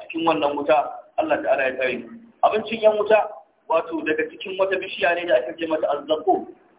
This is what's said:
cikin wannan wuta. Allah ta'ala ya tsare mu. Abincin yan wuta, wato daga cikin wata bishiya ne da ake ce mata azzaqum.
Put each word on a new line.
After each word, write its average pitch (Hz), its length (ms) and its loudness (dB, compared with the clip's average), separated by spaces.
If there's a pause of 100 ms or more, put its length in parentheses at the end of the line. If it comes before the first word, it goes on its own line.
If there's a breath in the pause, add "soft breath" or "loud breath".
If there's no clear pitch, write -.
cikin 165 260 -6
wannan 147 300 0
wuta. 143 420 2 (180)
Allah 156 240 0
ta'ala 135 220 0
ya 131 120 0
tsare 127 220 -2
mu. 117 120 -12 (340)
Abincin 214 380 0
yan 214 160 6
wuta, 208 320 4 (400)
wato 165 320 0
daga 156 280 0
cikin 190 300 -10
wata 190 160 2
bishiya 190 400 0
ne 175 120 -4
da 160 80 4
ake 160 220 0
ce 165 100 -6
mata 156 220 0
azzaqum. 156 580 0 (320)